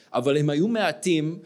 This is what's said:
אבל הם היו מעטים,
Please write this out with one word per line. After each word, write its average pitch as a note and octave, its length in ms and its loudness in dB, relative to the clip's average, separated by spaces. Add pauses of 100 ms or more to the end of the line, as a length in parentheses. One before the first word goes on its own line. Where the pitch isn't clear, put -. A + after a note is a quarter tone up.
(140)
אבל C3+ 220 2
הם D3+ 140 2
היו D#3+ 180 2
מעטים, E3+ 760 -2